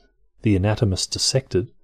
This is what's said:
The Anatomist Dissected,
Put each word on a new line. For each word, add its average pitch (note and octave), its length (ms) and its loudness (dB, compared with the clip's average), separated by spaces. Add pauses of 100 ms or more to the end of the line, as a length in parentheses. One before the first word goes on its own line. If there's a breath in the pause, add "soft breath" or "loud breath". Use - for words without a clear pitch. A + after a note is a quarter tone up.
(440)
The G#2+ 120 4
Anatomist G2+ 540 0
Dissected, - 600 -2 (120)